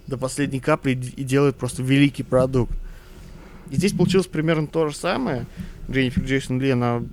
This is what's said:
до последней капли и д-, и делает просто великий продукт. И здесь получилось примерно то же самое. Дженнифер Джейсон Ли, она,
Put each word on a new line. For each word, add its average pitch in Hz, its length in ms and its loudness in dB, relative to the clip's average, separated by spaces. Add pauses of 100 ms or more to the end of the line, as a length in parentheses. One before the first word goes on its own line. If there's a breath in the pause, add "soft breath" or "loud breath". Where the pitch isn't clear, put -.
до 131 120 -6
последней 131 420 -4
капли 147 320 0
и 127 40 0
д-, 123 200 -6
и 139 80 -8
делает 139 320 4
просто 127 260 -6
великий 135 420 4
продукт. 127 500 2 (1000 loud breath)
И 135 60 -6
здесь 208 160 4
получилось 190 340 2
примерно 156 400 0
то 160 220 0
же 143 60 -6
самое. 175 500 -2 (440 loud breath)
Дженнифер 127 360 0
Джейсон 131 340 0
Ли, 135 120 2
она, 120 300 2 (120)